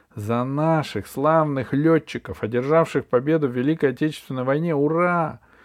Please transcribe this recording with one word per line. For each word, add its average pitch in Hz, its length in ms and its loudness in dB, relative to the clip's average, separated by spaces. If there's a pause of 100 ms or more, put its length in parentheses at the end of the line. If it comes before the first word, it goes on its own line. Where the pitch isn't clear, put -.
(160)
"За 117 300 -2
наших 147 640 0
славных 147 680 0
лётчиков, 151 680 0
одержавших 131 640 0
победу 143 420 2
в - 20 -8
Великой 135 380 0
Отечественной 131 540 -4
войне! 156 300 0
Ура!" 160 680 0 (240)